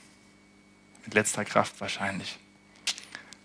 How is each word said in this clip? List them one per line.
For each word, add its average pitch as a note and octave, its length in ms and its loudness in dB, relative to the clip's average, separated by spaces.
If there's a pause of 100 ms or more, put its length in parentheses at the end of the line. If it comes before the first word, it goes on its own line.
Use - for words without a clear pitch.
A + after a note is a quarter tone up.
(1040)
Mit G#2 120 -4
letzter G#2+ 300 4
Kraft - 360 2
wahrscheinlich. G2 560 -4 (1080)